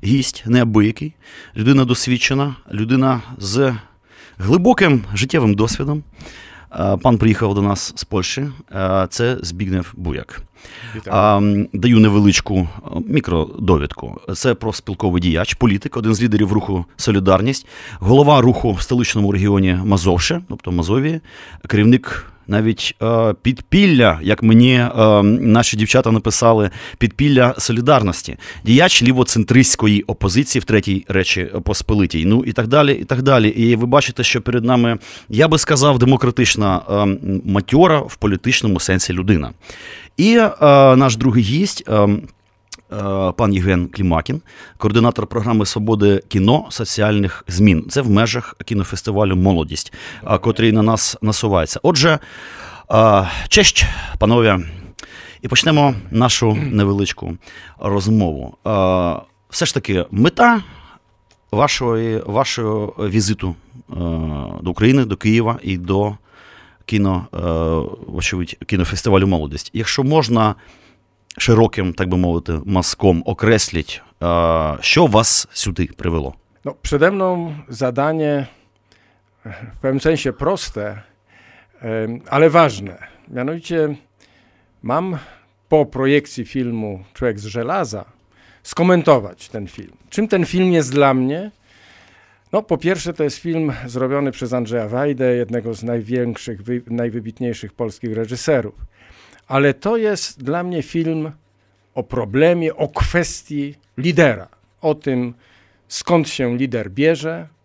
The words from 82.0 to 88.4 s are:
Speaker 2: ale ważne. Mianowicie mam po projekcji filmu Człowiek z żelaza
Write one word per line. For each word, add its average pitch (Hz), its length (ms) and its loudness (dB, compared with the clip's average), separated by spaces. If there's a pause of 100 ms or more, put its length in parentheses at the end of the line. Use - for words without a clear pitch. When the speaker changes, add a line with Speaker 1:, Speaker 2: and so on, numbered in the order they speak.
Speaker 2:
ale 151 200 4
ważne. 107 480 2 (300)
Mianowicie 151 680 -4 (840)
mam 160 360 -4 (500)
po 160 180 2
projekcji 139 580 -2
filmu 110 600 -8 (100)
Człowiek 113 260 -4
z 104 40 -16
żelaza 117 600 -8 (580)